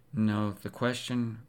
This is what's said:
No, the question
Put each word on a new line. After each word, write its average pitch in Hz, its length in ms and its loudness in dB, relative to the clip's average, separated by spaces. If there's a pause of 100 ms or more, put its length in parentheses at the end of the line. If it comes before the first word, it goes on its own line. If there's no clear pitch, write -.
(100)
No, 107 400 2
the 98 200 -8
question 120 760 -2